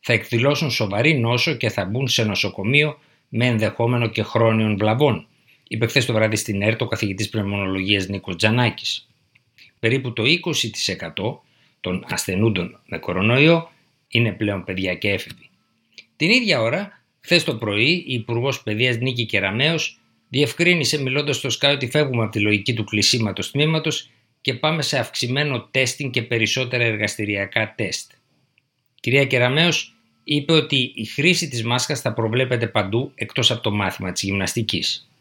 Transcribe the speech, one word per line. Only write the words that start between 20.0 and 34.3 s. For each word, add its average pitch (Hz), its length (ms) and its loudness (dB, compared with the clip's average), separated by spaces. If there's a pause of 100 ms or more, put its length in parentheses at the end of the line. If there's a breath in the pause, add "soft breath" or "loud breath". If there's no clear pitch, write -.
διευκρίνησε, 147 720 2
μιλώντας 139 340 -2
στο - 120 -6
Sky, 139 260 2
ότι 131 120 -4
φεύγουμε 127 360 2
από 107 100 -2
τη 107 80 0
λογική 104 340 2
του 107 100 -2
κλεισίματος 104 680 0
τμήματος 156 600 0 (300 soft breath)
και 123 140 -2
πάμε 156 280 -2
σε 135 160 -2
αυξημένο 127 720 -2
τέστινγκ 131 420 -2
και 123 100 0
περισσότερα 120 640 0
εργαστηριακά 104 920 -2
τεστ. - 340 -6 (880)
Κυρία 135 240 4
Κεραμέως 135 720 2 (300)
είπε 147 280 0
ότι 143 420 2
η 110 100 -6
χρήση 170 440 0
της 120 160 -4
μάσκας 123 360 -2
θα 120 120 -2
προβλέπεται 117 540 0
παντού, 107 480 0
εκτός - 360 0
από 107 120 -2
το 110 80 0
μάθημα 98 420 -2
της - 100 -6
γυμναστικής. 98 880 -2 (100)